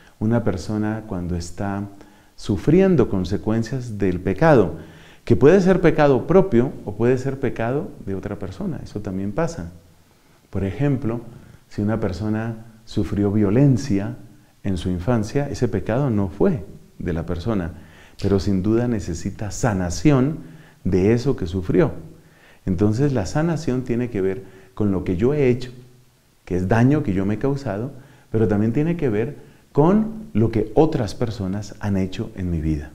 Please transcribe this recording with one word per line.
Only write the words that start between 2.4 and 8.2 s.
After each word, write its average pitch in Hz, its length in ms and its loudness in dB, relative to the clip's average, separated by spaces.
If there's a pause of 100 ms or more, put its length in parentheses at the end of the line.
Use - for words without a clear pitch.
consecuencias 104 880 -2
del 92 220 0
pecado, 98 560 4 (480)
que 117 120 4
puede 151 240 8
ser 180 200 4
pecado 147 460 4
propio 156 460 4 (120)
o 98 120 -8
puede 120 220 2
ser 135 200 -4
pecado 123 520 -2 (140)
de 98 100 -6
otra 98 240 -8